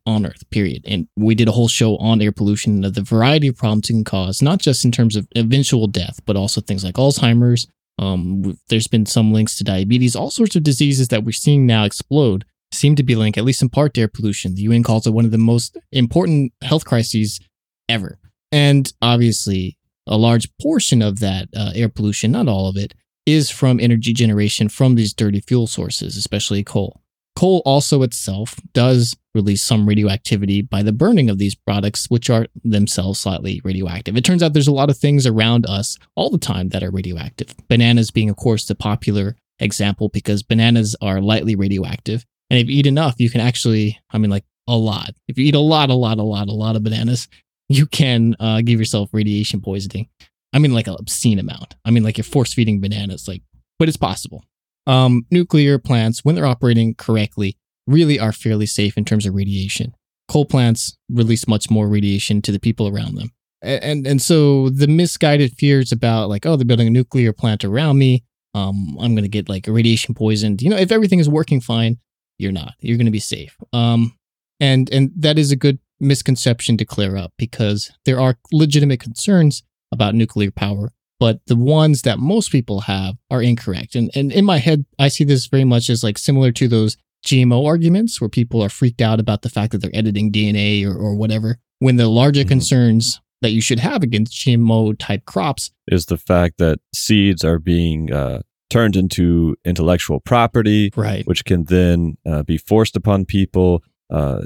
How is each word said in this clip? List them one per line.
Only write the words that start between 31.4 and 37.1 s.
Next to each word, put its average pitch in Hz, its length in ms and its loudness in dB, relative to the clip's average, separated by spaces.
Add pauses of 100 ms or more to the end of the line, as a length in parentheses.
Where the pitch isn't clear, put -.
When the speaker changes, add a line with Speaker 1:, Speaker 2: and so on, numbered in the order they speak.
Speaker 1:
products, 101 560 -4
which 117 180 -2
are 113 180 2 (180)
themselves 101 560 -2
slightly 92 420 -6
radioactive. 95 540 -6
It 127 80 0
turns 180 180 2
out 156 100 2
there's 147 140 4
a 147 60 4
lot 139 180 2
of 135 80 -2
things 143 280 2
around 113 400 2
us 98 300 -6 (200)
all - 140 0
the 208 80 0
time 92 320 -4
that 95 120 -6
are 92 80 -6
radioactive. 90 640 -8 (140)